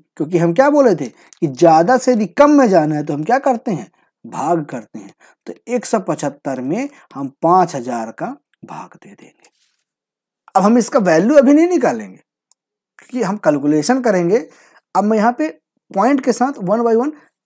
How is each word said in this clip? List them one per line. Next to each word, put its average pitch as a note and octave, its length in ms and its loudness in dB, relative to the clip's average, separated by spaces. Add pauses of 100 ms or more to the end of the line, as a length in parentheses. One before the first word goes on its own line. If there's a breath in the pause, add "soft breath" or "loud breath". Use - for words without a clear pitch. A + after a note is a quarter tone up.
(160)
क्योंकि E3+ 220 -4
हम E3+ 160 0
क्या C4 160 4
बोले C#4 260 4
थे D3 120 -6
कि - 400 -8
ज़्यादा E3 500 4
से B3+ 140 -2
यदि A3 160 0
कम D4 240 4
में C#4 180 6
जाना D#3 260 2
है D3+ 100 -4
तो D#3 80 -6
हम D3 100 -6
क्या A#3 160 0
करते B3 320 -4
हैं? C3 180 -8 (360)
भाग D3 400 -4
करते A2+ 340 -14
हैं। F#2+ 140 -20 (340 soft breath)
तो - 60 -12 (140)
एक A#3+ 180 -4
सौ A3 140 -2
पचहत्तर C#3+ 600 -8
में G#3 280 -6 (240 soft breath)
हम C#3 140 -10 (140)
पाँच E3+ 340 2
हजार A#2 380 -8
का - 140 -10 (380)
भाग - 300 -20
दे - 140 -20
देंगे। - 400 -20 (1040)
अब F#3 80 2
हम A3+ 140 4
इसका B3 240 0
वैल्यू F#3 360 2
अभी C#4 160 6
नहीं D#4+ 140 4
निकालेंगे, A#3+ 500 -4 (800)
क्योंकि - 260 -8
हम G3 140 -4
कैलकुलेशन D3+ 640 0
करेंगे। G3 460 0 (480 soft breath)
अब F#3+ 80 0
मैं G#3+ 140 0
यहाँ A3 160 2
पे D#4 140 -4 (440)
पॉइंट C4 340 0
के B3 80 0
साथ B3+ 300 -4
one G#3 180 -2
by A#3 140 0
one C4 160 0 (340 soft breath)